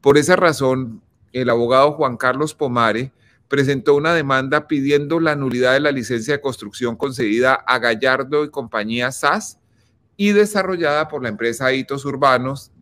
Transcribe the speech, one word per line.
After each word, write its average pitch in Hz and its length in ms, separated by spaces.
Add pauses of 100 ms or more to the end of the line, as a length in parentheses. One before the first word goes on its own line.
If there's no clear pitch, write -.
Por 139 160
esa 170 180
razón, 131 680 (300)
el 123 180
abogado 123 440
Juan 135 240
Carlos 135 360
Pomare 120 600 (340)
presentó 143 480
una 156 180
demanda 139 540
pidiendo 147 540
la 156 160
nulidad 127 340
de 135 80
la 147 140
licencia 120 400
de 143 80
construcción 117 560
concedida 123 560
a 123 260
Gallardo 131 640
y 147 60
compañía 120 640
sas 170 440 (600)
y 208 160
desarrollada 185 760
por 147 160
la 120 60
empresa 117 420
Hitos 135 320
Urbanos, 135 800